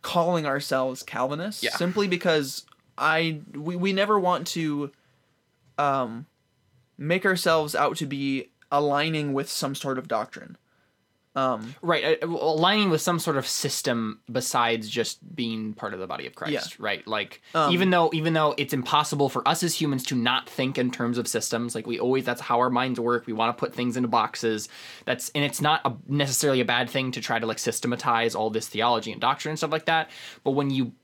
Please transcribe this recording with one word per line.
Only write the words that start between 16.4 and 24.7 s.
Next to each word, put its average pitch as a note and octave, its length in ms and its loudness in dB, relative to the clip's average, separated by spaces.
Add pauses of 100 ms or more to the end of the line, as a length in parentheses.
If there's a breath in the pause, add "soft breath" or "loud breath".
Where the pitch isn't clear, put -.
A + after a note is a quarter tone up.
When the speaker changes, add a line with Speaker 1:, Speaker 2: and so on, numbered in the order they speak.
Speaker 1:
Yeah. D3 100 -2 (220)
Speaker 2:
right? G2+ 220 -4
Like, G#2 340 -4 (140 loud breath)
Speaker 1:
Um, D3+ 180 4
Speaker 2:
even F#3 180 4
though, E3+ 220 6
even D#3+ 200 0
though D#3 260 4
it's C#3 140 0
impossible C#3+ 560 2
for B2+ 180 -2
us E3 160 2
as E3+ 180 0
humans C#3 260 0
to C3 100 -2
not B2 340 0
think C3 280 -2
in B2 120 2
terms A#2+ 260 -2
of A#2+ 120 -2
systems, A#2 480 -2
like, A2 100 -6
we A#2 140 -4
always, B2+ 240 2
that's B2 160 -2
how A#2+ 180 2
our B2+ 120 4
minds B2 280 2
work. A#2+ 300 0
We A2+ 40 -4
wanna A2+ 200 2
put - 200 -4
things B2 240 -2
into B2 120 2
boxes. A2 600 0 (360 loud breath)